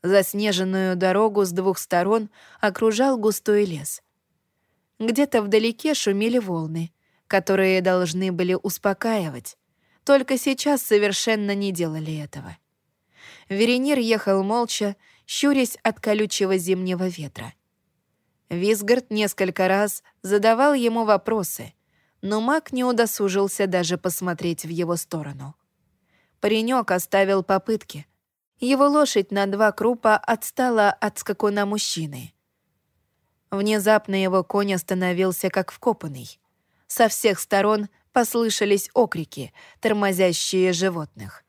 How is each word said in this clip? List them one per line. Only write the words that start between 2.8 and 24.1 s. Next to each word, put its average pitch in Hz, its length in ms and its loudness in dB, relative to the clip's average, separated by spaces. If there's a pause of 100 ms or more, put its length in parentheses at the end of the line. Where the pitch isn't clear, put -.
густой 208 480 0
лес. 151 360 -10 (1000)
Где-то 233 420 2
вдалеке 220 520 0
шумели 220 440 0
волны, 165 540 -4 (360)
которые 190 540 2
должны 185 500 0
были 180 220 0
успокаивать. 190 1040 -4 (460)
Только 269 340 2
сейчас 269 440 0
совершенно 208 720 0
не 202 180 -2
делали 156 460 -4
этого. 143 400 -14 (920)
Веренир 247 480 2
ехал 208 460 2
молча, 214 520 -2 (320)
щурясь 277 560 0
от 220 160 0
колючего 208 580 0
зимнего 185 500 -2
ветра. 151 460 -10 (960)
Визгард 208 600 0
несколько 196 580 0
раз 196 360 0 (180)
задавал 226 540 4
ему 233 280 0
вопросы — 208 680 -2 (480)
но 208 200 -2
маг 294 300 0
не 254 120 -2
удосужился 202 840 0
даже 175 320 -2
посмотреть 170 680 -4